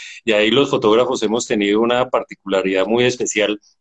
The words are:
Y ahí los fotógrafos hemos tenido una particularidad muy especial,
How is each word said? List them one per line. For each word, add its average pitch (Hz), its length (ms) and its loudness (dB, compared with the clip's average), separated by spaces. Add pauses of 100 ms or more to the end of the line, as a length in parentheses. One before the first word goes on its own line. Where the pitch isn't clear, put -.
(240)
Y 110 100 0
ahí 107 180 2
los 139 180 2
fotógrafos 113 540 2
hemos 110 240 -2
tenido 104 340 0
una 123 260 0
particularidad 95 760 -2
muy 117 200 2
especial, 104 540 -2 (220)